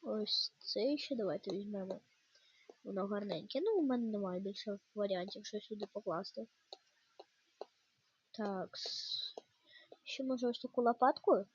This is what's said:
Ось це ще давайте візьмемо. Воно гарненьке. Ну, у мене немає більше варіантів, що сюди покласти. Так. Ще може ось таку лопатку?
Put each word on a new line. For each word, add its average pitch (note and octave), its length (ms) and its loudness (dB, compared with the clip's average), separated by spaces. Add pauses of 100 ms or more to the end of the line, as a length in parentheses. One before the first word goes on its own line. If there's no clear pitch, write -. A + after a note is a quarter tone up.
Ось G#3+ 560 0
це C4+ 380 0
ще C#4+ 200 -4
давайте G3 340 -2
візьмемо. G3 500 -4 (840)
Воно G3 220 -2
гарненьке. G3+ 540 -2
Ну, G#4 180 2
у E4 40 4
мене B3 240 2
немає G3 340 -2
більше G3+ 380 -6 (160)
варіантів, G3+ 520 -2
що G#3 140 -6
сюди G#3+ 260 -8
покласти. G3 600 -4 (1800)
Так. G3 480 -4 (1300)
Ще - 200 -4
може B3+ 240 2
ось A#3+ 100 0
таку - 240 0
лопатку? A#3+ 720 6